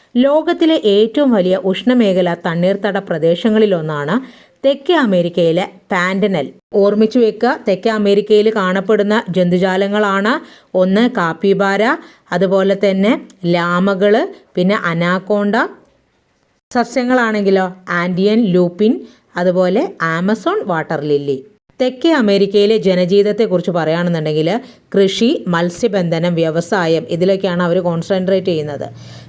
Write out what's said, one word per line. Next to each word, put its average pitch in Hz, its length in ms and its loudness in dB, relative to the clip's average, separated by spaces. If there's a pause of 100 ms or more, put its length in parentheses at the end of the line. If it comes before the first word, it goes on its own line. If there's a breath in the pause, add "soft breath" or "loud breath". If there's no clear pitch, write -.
(160 soft breath)
ലോകത്തിലെ 320 680 2
ഏറ്റവും 226 460 2
വലിയ 185 260 2
ഉഷ്ണമേഖലാ 190 800 0
തണ്ണീർത്തട 190 640 -2
പ്രദേശങ്ങളിലൊന്നാണ് 175 1500 -2 (200)
തെക്കേ 277 280 0
അമേരിക്കയിലെ 175 760 0 (220)
പാൻഡനൽ. 185 600 -2 (220)
ഓർമ്മിച്ചു 214 440 2
വെക്കുക, 233 400 0 (100)
തെക്കേ 190 220 -2
അമേരിക്കയിൽ 208 640 2
കാണപ്പെടുന്ന 202 720 0
ജന്തുജാലങ്ങളാണ് 196 1400 0 (120)
ഒന്ന് 190 400 2
കാപ്പിബാര, 196 800 0 (360 loud breath)
അതുപോലെ 190 440 0 (140)
തന്നെ 196 300 2 (240)
ലാമകൾ, 185 840 2 (260 loud breath)
പിന്നെ 185 220 0
അനാക്കോണ്ട. 190 800 -2 (1200)
സസ്യങ്ങളാണെങ്കിലോ 226 960 0 (160)
ആൻഡിയൻ 185 560 0
ലൂപ്പിൻ, 180 560 0 (360 loud breath)
അതുപോലെ 185 560 0 (100)
ആമസോൺ 196 640 -2
വാട്ടർ 160 340 -4
ലില്ലി. 143 440 -2 (380)
തെക്കേ 254 300 0
അമേരിക്കയിലെ 202 640 2
ജനജീവിതത്തെക്കുറിച്ച് 190 920 2
പറയുകയാണെന്നുണ്ടെങ്കിൽ 165 920 -2 (340 loud breath)
കൃഷി, 196 540 0
മത്സ്യബന്ധനം, 175 840 -2
വ്യവസായം, 165 760 0
ഇതിലൊക്കെയാണ് 180 540 0
അവർ 175 180 0
കോൺസെൻട്രേറ്റ് 180 640 -2
ചെയ്യുന്നത്. 151 440 -4 (380 loud breath)